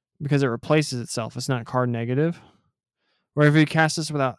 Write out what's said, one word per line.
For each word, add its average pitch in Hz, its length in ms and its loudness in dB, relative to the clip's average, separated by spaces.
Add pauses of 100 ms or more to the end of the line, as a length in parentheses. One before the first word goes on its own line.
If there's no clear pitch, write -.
(220)
because 143 200 2
it 139 60 2
replaces 131 520 0
itself. 113 360 -8
It's 123 120 -8
not 123 180 -2
card 123 220 0
negative." 127 520 -2 (960)
Or 147 80 4
if 147 100 6
you 156 120 6
cast 160 300 0
this 156 140 -6
without, 135 280 -2